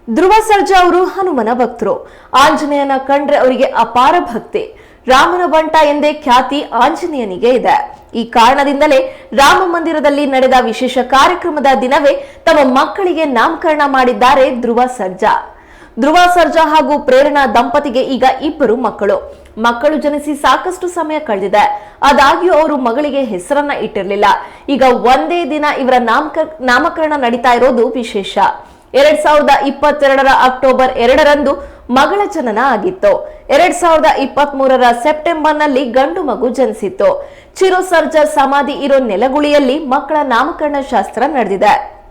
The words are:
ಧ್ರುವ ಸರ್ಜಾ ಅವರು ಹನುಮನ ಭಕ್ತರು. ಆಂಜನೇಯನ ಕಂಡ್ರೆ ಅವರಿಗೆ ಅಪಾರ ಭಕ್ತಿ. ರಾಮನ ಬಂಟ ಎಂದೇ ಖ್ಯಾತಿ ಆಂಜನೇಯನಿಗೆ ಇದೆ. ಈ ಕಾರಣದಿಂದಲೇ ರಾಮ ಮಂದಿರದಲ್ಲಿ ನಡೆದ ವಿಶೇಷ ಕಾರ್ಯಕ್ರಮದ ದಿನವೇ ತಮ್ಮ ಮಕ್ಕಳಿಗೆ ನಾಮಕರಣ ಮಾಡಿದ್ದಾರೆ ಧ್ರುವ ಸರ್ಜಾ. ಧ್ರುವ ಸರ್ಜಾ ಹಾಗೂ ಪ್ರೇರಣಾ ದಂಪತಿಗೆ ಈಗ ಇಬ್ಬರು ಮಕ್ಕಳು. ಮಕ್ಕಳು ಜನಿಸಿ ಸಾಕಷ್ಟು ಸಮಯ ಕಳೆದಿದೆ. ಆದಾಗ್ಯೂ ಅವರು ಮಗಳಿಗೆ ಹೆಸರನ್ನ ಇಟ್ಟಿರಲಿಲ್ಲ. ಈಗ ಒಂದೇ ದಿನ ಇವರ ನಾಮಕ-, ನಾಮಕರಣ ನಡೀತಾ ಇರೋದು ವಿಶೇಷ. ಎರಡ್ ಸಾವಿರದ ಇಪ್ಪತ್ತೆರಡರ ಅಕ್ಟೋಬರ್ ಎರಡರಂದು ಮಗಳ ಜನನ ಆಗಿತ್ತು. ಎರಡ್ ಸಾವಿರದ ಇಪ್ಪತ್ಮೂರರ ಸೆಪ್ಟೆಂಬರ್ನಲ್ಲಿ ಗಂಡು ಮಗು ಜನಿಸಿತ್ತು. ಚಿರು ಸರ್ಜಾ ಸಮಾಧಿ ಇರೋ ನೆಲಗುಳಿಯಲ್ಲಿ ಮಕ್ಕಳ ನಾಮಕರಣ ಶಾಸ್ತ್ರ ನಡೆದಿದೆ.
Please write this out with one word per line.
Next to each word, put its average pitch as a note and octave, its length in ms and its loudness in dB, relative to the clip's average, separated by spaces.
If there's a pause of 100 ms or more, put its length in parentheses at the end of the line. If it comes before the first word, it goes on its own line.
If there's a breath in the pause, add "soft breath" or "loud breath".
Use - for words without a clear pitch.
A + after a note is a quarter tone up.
(100)
ಧ್ರುವ E4+ 220 2 (160)
ಸರ್ಜಾ F#4+ 360 2
ಅವರು F4+ 200 2
ಹನುಮನ E4 500 -4
ಭಕ್ತರು. A#3 560 -4 (240 loud breath)
ಆಂಜನೇಯನ C#4+ 640 0
ಕಂಡ್ರೆ C#4+ 380 -2
ಅವರಿಗೆ B3 280 2
ಅಪಾರ B3 500 0 (200)
ಭಕ್ತಿ. - 400 -8 (340 loud breath)
ರಾಮನ E4+ 380 2
ಬಂಟ D#4 380 0
ಎಂದೇ D4 280 0
ಖ್ಯಾತಿ C4+ 600 0
ಆಂಜನೇಯನಿಗೆ A#3+ 760 -2
ಇದೆ. F#3+ 540 0 (100)
ಈ A#3 100 -4
ಕಾರಣದಿಂದಲೇ C4+ 1080 2
ರಾಮ D#4+ 300 4
ಮಂದಿರದಲ್ಲಿ D4+ 600 0
ನಡೆದ C4 340 2
ವಿಶೇಷ A#3 380 -2
ಕಾರ್ಯಕ್ರಮದ D4+ 680 0 (160)
ದಿನವೇ C#4 640 -2
ತಮ್ಮ C#4 340 2
ಮಕ್ಕಳಿಗೆ D#4+ 440 -2
ನಾಮಕರಣ D4+ 600 0
ಮಾಡಿದ್ದಾರೆ C4 640 2
ಧ್ರುವ A#3+ 300 -2 (180)
ಸರ್ಜಾ. F#3+ 580 -4 (440 loud breath)
ಧ್ರುವ D4 160 2 (180)
ಸರ್ಜಾ D#4+ 300 2
ಹಾಗೂ D4 340 0
ಪ್ರೇರಣಾ C#4 480 2
ದಂಪತಿಗೆ B3+ 540 0
ಈಗ B3+ 240 -2 (180)
ಇಬ್ಬರು C4 340 -2
ಮಕ್ಕಳು. G3+ 680 -6 (120)
ಮಕ್ಕಳು A#3+ 380 -2
ಜನಿಸಿ D4 380 -4
ಸಾಕಷ್ಟು D#4+ 540 -2
ಸಮಯ D#4 300 -6
ಕಳೆದಿದೆ. G3+ 720 -2 (100)
ಆದಾಗ್ಯೂ D4 500 4
ಅವರು D4+ 240 2
ಮಗಳಿಗೆ C4+ 460 -2
ಹೆಸರನ್ನ C4+ 480 -4
ಇಟ್ಟಿರಲಿಲ್ಲ. G#3 540 -4 (440 loud breath)
ಈಗ C4 140 0 (100)
ಒಂದೇ C#4 580 0
ದಿನ D4 140 -4 (160)
ಇವರ C4 180 0
ನಾಮಕ-, D4 640 -2
ನಾಮಕರಣ D4+ 540 -2
ನಡೀತಾ B3 360 0
ಇರೋದು A#3+ 360 2
ವಿಶೇಷ. A3 500 -6 (560 loud breath)
ಎರಡ್ D4 260 4
ಸಾವಿರದ C#4+ 460 2
ಇಪ್ಪತ್ತೆರಡರ C#4 600 0 (160)
ಅಕ್ಟೋಬರ್ B3+ 560 0
ಎರಡರಂದು C#4+ 540 2 (380 loud breath)
ಮಗಳ D4+ 300 2 (140)
ಜನನ B3 280 -4
ಆಗಿತ್ತು. C#4 640 0 (220 loud breath)
ಎರಡ್ D#4 240 2
ಸಾವಿರದ D#4+ 440 2
ಇಪ್ಪತ್ಮೂರರ C4+ 640 0 (200)
ಸೆಪ್ಟೆಂಬರ್ನಲ್ಲಿ D4+ 840 0
ಗಂಡು C#4 380 -2
ಮಗು B3 260 -4
ಜನಿಸಿತ್ತು. G#3+ 840 -2 (260 loud breath)
ಚಿರು F#4 260 0
ಸರ್ಜಾ D#4+ 420 0
ಸಮಾಧಿ C#4 480 0
ಇರೋ C4+ 260 0
ನೆಲಗುಳಿಯಲ್ಲಿ C4 800 0
ಮಕ್ಕಳ C#4+ 440 -4
ನಾಮಕರಣ D4 540 -2 (140)
ಶಾಸ್ತ್ರ A#3 360 -2
ನಡೆದಿದೆ. G#3 840 -2